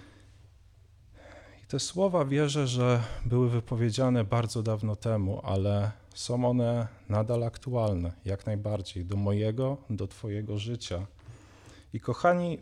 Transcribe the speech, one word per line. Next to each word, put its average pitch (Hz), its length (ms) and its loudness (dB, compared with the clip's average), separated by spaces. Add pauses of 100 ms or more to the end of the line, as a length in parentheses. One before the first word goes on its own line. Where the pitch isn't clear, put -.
(1600)
I - 40 -20
te 135 120 -4
słowa, 175 460 2
wierzę, 143 420 2
że 123 360 4 (220)
były 123 240 4
wypowiedziane 120 760 2
bardzo 113 400 0
dawno 107 320 0
temu, 104 480 0
ale 101 480 2 (240)
są 123 300 -2
one 120 420 2 (220)
nadal 110 340 2
aktualne, 110 680 0 (140)
jak 98 200 -4
najbardziej, 101 600 -4
do 98 100 -4
mojego, 110 640 0 (120)
do 98 180 -2
twojego 104 500 -6
życia. 101 480 -4 (880)
I 107 60 -6
kochani, 175 640 0